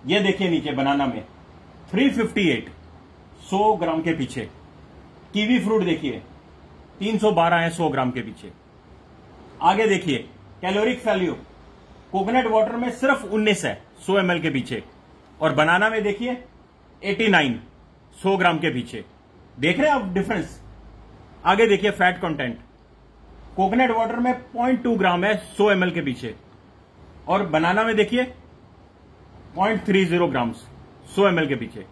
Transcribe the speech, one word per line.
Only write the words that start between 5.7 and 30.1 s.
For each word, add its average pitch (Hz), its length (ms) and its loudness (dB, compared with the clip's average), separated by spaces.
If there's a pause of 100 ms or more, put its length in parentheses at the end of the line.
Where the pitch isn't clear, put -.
देखिए 147 400 -4 (760)
तीन 208 200 -2
सौ 208 140 4
बारह 170 240 4
है 165 140 2
सौ 165 180 -2
ग्राम 131 220 0
के 123 100 -6
पीछे। 104 320 -14 (1080)
आगे 196 240 2
देखिए 175 320 0 (440)
कैलोरिक 208 440 -2
वैल्यू, 185 260 0 (800)
कोकोनट 226 340 0
वाटर 220 300 2
में 240 140 -2
सिर्फ 262 340 0
उन्नीस 214 400 0
है 107 180 -6 (240)
सौ 196 120 2
एमएल 180 220 2
के 156 100 -2
पीछे, 123 320 -4 (580)
और 156 120 2
बनाना 170 380 4
में 220 120 -2
देखिए 233 420 -6 (600)
एटी 202 240 0
नाइन, 139 320 2 (640)
सौ 190 140 2
ग्राम 175 220 2
के 156 120 -2
पीछे। 120 340 -8 (560)
देख 262 200 0
रहे 302 80 2
हैं 285 60 4
आप 240 100 -2
difference? 190 580 -6 (840)
आगे 202 220 4
देखिए 202 240 2
fat 180 280 2
content, 147 400 -4 (1000)
Coconut 226 340 2
water 226 260 0
में 247 180 0
पॉइंट 247 480 -2
टू 233 140 0
ग्राम 180 280 2
है 208 120 2
सौ - 340 0
एमएल 180 200 2
के 170 100 -4
पीछे, 131 340 -6 (920)
और 190 180 0
बनाना 170 380 2
में 226 120 0
देखिए 240 280 0 (1300)
point 196 280 0
three 190 200 4
zero 175 220 2